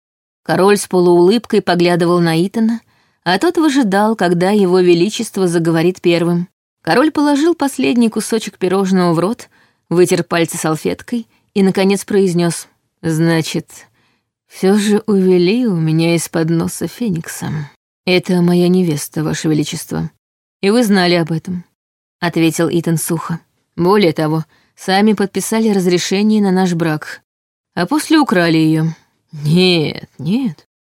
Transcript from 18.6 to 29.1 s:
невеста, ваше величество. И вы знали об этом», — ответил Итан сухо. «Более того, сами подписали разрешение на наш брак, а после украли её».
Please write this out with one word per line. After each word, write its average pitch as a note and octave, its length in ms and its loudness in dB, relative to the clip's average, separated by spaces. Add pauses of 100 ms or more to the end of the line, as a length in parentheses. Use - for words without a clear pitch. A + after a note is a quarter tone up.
невеста, E3 560 -2
ваше D#3+ 240 -4
величество. D#3 640 -4 (480)
И G3 100 0
вы A#3+ 140 2
знали F#3 300 2
об E3+ 180 0
этом», — F3 320 -8 (560)
ответил E3 500 0
Итан E3 260 -2
сухо. D#3+ 440 -6 (340)
«Более F3+ 380 2
того, D#3 320 -2 (320)
сами G3+ 380 2
подписали G#3 560 -2
разрешение G3 720 0
на G3 120 2
наш F#3 220 2
брак, D#3+ 480 -4 (520)
а F3+ 120 -2
после D#4 320 0
украли E3+ 400 2
её». D#3+ 280 2 (460)